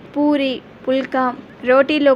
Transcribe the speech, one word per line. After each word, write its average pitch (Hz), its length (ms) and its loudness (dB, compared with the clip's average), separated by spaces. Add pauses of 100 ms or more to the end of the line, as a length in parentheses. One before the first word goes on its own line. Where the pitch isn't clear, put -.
(140)
పూరి, 285 400 0 (320)
పుల్కా, 262 400 -2 (460)
రోటీలో 277 420 2